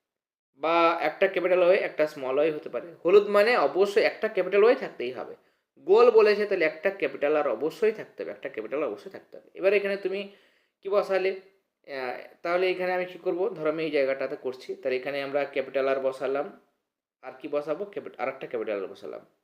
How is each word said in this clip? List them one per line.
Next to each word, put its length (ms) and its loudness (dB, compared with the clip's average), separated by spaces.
বা 440 4
একটা 280 0
ক্যাপিটাল 340 2
ওয়াই, 160 6
একটা 280 -2
স্মল 320 -4
ওয়াই 120 4
হতে 180 -8
পারে। 260 -10
হলুদ 240 6
মানে 280 4
অবশ্যই 460 2
একটা 260 0
ক্যাপিটাল 340 2
ওয়াই 140 6
থাকতেই 360 -8
হবে। 220 -12
গোল 320 6
বলেছে, 360 6
তাহলে 180 0
একটা 260 -2
ক্যাপিটাল 460 -2
আর 120 0
অবশ্যই 440 -2
থাকতে 300 -10
হবে, 100 -10
একটা 160 -12
ক্যাপিটাল 360 -6
অবশ্যই 260 -8
থাকতে 260 -20
হবে। 180 -20
এবার 180 2
এখানে 240 0
তুমি 320 -6
কি 60 -10
বসালে? 520 0
আহ, 560 -10
তাহলে 280 0
এখানে 220 -4
আমি 120 -2
কি 140 -14
করব? 300 -4
ধরো 220 -4
আমি 140 -2
এই 60 -4
জায়গাটাতে 460 -2
করছি, 380 -10
তাহলে 220 -4
এখানে 260 -6
আমরা 220 -2
ক্যাপিটাল 440 -4
আর 120 0
বসালাম, 600 -4
আর 100 -18
কি 160 -14
বসাবো? 360 -4
ক্যাপিট-, 340 -12
আর 100 -2
একটা 180 -8
ক্যাপিটাল 360 -4
আর 40 -8
বসালাম। 340 -14